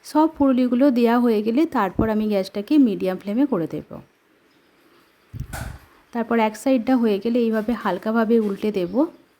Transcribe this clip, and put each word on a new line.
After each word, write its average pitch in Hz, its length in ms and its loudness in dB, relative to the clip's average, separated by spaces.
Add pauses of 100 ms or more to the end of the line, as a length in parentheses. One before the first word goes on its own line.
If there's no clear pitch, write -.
সব 311 220 2 (100)
পুরুলিগুলো 254 500 2 (120)
দেওয়া 233 260 4
হয়ে 220 220 2
গেলে 233 160 2 (140)
তারপর 202 380 0
আমি 214 180 -2
গ্যাসটাকে 202 420 -2 (120)
মিডিয়াম 185 360 -2
ফ্লেমে 208 300 -2
করে 170 220 0
দেব। 151 140 -10 (2250)
তারপর 233 240 -2 (120)
এক 214 140 -6
সাইডটা 262 400 2
হয়ে 214 200 2
গেলে 233 240 0
এইভাবে 220 260 -2 (100)
হালকাভাবে 220 520 0 (120)
উল্টে 196 320 -2
দেব। 180 140 -4 (480)